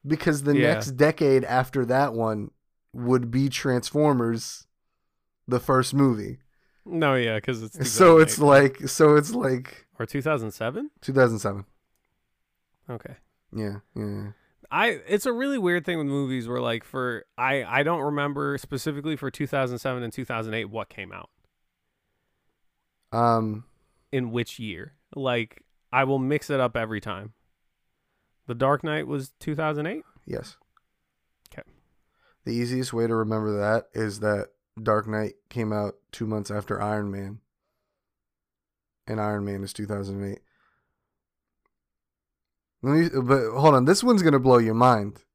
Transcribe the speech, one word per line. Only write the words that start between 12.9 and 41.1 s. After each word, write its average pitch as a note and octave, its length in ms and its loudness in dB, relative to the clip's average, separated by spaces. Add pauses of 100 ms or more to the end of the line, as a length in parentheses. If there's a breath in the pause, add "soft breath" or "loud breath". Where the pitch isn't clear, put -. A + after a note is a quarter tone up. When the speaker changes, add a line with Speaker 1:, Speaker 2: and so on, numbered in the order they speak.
Speaker 2:
Okay. A#2+ 240 -14 (400)
Speaker 1:
Yeah, G#2 240 -6 (160)
yeah, A2 120 -6
yeah. G2+ 240 -10 (400)
Speaker 2:
I, G#3 180 0 (180)
it's G3+ 200 -2
a B3+ 60 -2
really C4+ 260 -4
weird F3 280 0
thing E3+ 120 -4
with C#3+ 100 -4
movies C3 400 -4
where, B2 120 -4
like, A#2 220 -4
for, B2 440 -6 (120)
I, C3 240 0
I A#2 220 0
don't E3 180 -2
remember C#3+ 560 -4
specifically D3 560 -6
for C#3 160 -8
two C#3+ 160 -6
thousand B2+ 320 -4
seven B2+ 240 -6
and A2+ 100 -8
two C3 120 -8
thousand A2+ 300 -6
eight A2 100 -4
what G#2 240 -10
came F#2+ 240 -16
out. F#2 180 -18 (1800)
Speaker 1:
Um, A2+ 500 0 (480)
Speaker 2:
in B2+ 200 -4
which A#2 260 -6
year. G2+ 360 -12 (200)
Like, B2 480 -6 (300)
I C3 120 2
will C3+ 140 0
mix C#3+ 320 -2
it C3+ 100 0
up B2 160 -2
every A2 240 -4
time. G#2+ 320 -12 (1120)
The B2 80 -8
Dark C3+ 300 0
Knight D3+ 220 -4
was C3+ 340 -8
two D3+ 140 -6
thousand D3+ 320 -4
eight? C#4 180 -10 (220)
Speaker 1:
Yes. - 300 -12 (960)
Speaker 2:
Okay. - 140 -20 (800)
Speaker 1:
The A#2 80 -6
easiest B2 400 -4
way A#2 140 0
to A2+ 80 0
remember G#2+ 420 -2
that G#2+ 380 0
is G#2 260 -6
that G#2 280 -2 (340)
Dark G#2+ 240 0
Knight G#2+ 280 -6 (140)
came A2 240 -4
out G#2 220 -4 (180)
two A2+ 140 -8
months G#2+ 240 -6
after G#2 320 -6
Iron G#2 280 -4
Man. G2 280 -12 (1700)
And G#2+ 140 -6
Iron G#2 240 -4
Man G2+ 180 -6
is G2 100 -12
two G#2 140 -8
thousand G2 380 -8
eight. G2 160 -10 (2500)